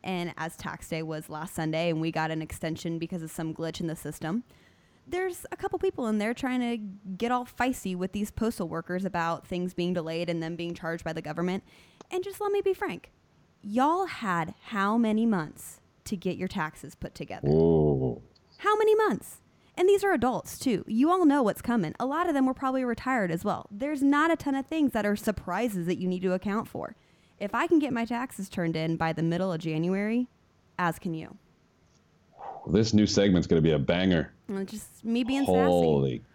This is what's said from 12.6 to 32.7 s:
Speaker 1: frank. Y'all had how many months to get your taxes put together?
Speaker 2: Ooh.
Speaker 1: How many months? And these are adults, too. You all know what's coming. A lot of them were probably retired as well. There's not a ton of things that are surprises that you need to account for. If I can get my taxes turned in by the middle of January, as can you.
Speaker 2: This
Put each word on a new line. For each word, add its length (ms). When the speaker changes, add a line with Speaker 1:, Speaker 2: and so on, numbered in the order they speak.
Speaker 1:
frank. 360
Y'all 420
had 500
how 340
many 260
months 560
to 100
get 220
your 100
taxes 480
put 200
together? 340
Speaker 2:
Ooh. 720
Speaker 1:
How 180
many 180
months? 460
And 140
these 160
are 80
adults, 460
too. 280
You 240
all 140
know 180
what's 200
coming. 360
A 80
lot 220
of 60
them 100
were 100
probably 300
retired 460
as 140
well. 260
There's 320
not 280
a 60
ton 180
of 120
things 260
that 140
are 100
surprises 720
that 100
you 100
need 160
to 120
account 340
for. 260
If 140
I 120
can 120
get 140
my 120
taxes 440
turned 280
in 200
by 160
the 100
middle 300
of 80
January, 640
as 200
can 160
you. 220
Speaker 2:
This 260